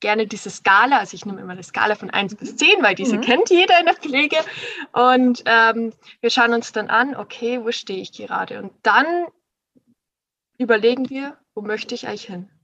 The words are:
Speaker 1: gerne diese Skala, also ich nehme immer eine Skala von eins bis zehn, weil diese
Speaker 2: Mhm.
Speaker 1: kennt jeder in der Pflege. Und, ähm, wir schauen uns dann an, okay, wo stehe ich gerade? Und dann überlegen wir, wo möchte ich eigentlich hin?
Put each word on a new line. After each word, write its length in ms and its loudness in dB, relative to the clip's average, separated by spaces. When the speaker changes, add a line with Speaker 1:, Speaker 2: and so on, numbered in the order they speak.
Speaker 1:
gerne 280 0
diese 220 -10
Skala, 480 4
also 160 -6
ich 120 -12
nehme 140 -10
immer 140 -12
eine 100 -16
Skala 320 -2
von 140 -12
eins 260 -4
bis 200 -14
zehn, 260 2
weil 120 4
diese 220 -2
Speaker 2:
Mhm. 60 -2
Speaker 1:
kennt 280 2
jeder 300 6
in 60 0
der 100 2
Pflege. 400 -2
Und, 540 4
ähm, 460 2
wir 100 0
schauen 240 2
uns 180 -4
dann 160 -6
an, 280 0
okay, 480 -6
wo 80 -4
stehe 280 -8
ich 120 -12
gerade? 500 -8
Und 100 -12
dann 440 2
überlegen 520 2
wir, 260 -10
wo 80 -12
möchte 320 -8
ich 120 -10
eigentlich 200 -10
hin? 220 -12